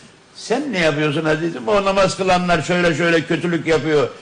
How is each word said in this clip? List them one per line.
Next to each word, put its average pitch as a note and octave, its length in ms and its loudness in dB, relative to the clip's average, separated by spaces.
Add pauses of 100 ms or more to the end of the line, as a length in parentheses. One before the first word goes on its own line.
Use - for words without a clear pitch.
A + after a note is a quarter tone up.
(360)
Sen C4+ 380 -4
ne F#3 60 -2
yapıyorsun D3+ 460 0
azizim? E3 420 -2
"O G3+ 180 2
namaz F#3+ 320 2
kılanlar F3+ 440 0
şöyle F3 340 0
şöyle E3 260 2
kötülük E3 460 -2
yapıyor." D3 420 2 (120)